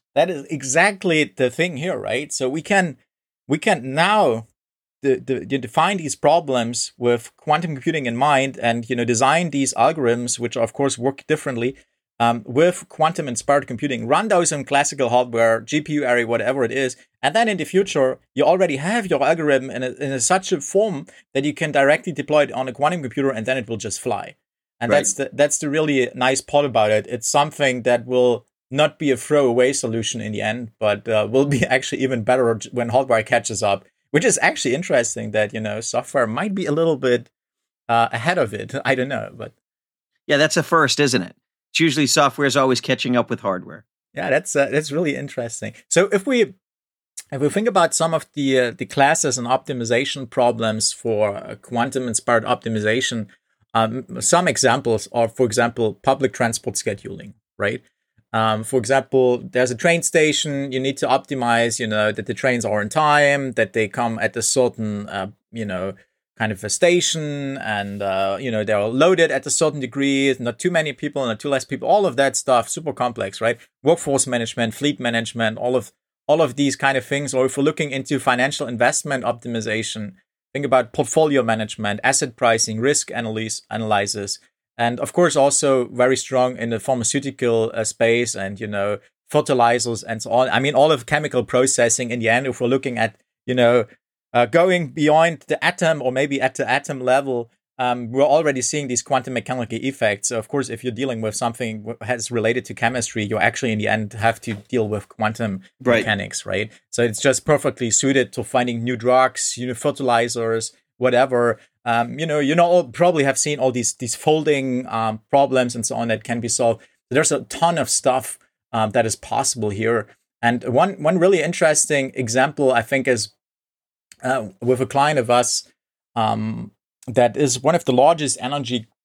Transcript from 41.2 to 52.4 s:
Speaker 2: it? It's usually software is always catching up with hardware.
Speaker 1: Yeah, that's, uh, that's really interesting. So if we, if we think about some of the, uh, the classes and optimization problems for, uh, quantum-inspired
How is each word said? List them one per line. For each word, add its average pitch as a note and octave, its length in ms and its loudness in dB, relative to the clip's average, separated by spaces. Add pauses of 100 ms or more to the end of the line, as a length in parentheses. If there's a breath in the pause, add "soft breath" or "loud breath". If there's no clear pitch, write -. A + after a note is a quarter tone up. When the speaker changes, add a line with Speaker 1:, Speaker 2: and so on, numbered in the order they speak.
Speaker 2:
it? - 140 -12 (360)
It's - 80 0
usually D3+ 260 2
software C#3+ 400 2
is C3 100 2
always C3 240 2
catching B2 360 -2
up A#2 140 -2
with A2+ 100 -6
hardware. F#2+ 440 -8 (300)
Speaker 1:
Yeah, E3+ 160 -4
that's, D3+ 240 -2
uh, C#3 120 2
that's C#3+ 260 -2
really D3 240 -2
interesting. A#2 580 -10 (140 loud breath)
So F#3+ 240 4
if G3 140 0
we, A#3+ 280 2 (760)
if C3+ 100 -6
we D3 80 2
think G#3+ 180 0
about F3+ 280 2
some E3 180 0
of D#3 220 -2
the, C3+ 260 2
uh, A#2+ 120 2
the A#2+ 120 -8
classes C#3 540 2
and A#2+ 80 -6
optimization B2+ 800 -2
problems A2+ 640 0
for, G#2 420 0
uh, G#2 220 -12
quantum-inspired A#2+ 880 -2